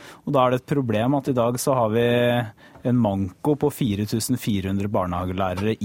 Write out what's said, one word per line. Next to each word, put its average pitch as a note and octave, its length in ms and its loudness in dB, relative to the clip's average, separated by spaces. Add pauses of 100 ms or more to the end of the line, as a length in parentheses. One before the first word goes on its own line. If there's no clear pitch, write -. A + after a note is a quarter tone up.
(240)
og C#3+ 100 -4
da B2+ 140 4
er B2+ 80 2
det B2+ 80 -6
et - 100 -4
problem B2+ 460 0
at C#3+ 100 -4
i B2+ 80 0
dag A#2+ 240 0
så C3+ 160 2
har A2 160 2
vi A#2 140 4 (760)
en B2 160 2
manko G2 540 0 (100)
på D3 80 2
fire G#2 400 -2
tusen A#2 320 -2
fire G2 300 -2
hundre G2+ 180 -2
barnehagelærere F#2 960 -2